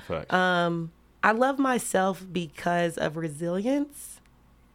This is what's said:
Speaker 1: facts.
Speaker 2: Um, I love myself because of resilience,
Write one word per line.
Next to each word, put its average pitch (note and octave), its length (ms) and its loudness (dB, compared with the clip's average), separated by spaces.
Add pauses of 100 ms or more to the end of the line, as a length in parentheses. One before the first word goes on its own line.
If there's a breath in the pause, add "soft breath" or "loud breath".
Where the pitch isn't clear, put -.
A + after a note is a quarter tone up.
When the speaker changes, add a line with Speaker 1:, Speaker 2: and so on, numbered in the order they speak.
Speaker 1:
facts. - 280 -4
Speaker 2:
Um, F3 580 2 (300)
I G#3 100 6
love C4 260 2
myself G3 720 0
because F3 680 -2
of D#3+ 180 -2
resilience, F3+ 1040 -4 (540)